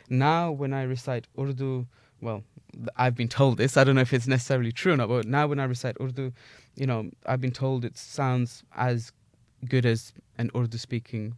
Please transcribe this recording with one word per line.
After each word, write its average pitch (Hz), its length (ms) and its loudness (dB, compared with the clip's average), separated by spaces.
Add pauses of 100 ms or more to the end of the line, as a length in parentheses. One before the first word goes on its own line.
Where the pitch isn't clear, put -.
(100)
now 156 420 2
when 139 220 -4
I 135 80 -2
recite 127 440 -4 (120)
Urdu, 131 480 -2 (340)
well, 107 240 -6 (300)
th-, 117 220 -10
I've 127 200 2
been 117 120 0
told 135 280 4
this, 127 220 0
I 135 60 10
don't 135 100 6
know 131 80 6
if 120 100 0
it's 123 160 0
necessarily 127 420 0
true 175 220 0
or 151 60 4
not, 113 100 2
but 117 180 0
now 139 200 2
when 143 120 -2
I 139 60 -2
recite 123 360 -4
Urdu, 131 300 -6 (460)
you 135 100 -2
know, 113 240 -2 (160)
I've 127 140 0
been 127 120 0 (120)
told 131 220 0
it - 100 -10
sounds 127 640 -2 (140)
as 120 360 -2 (540)
good 123 200 2
as 113 260 0 (260)
an 117 160 -2
Urdu 117 220 -2
speaking 117 600 -6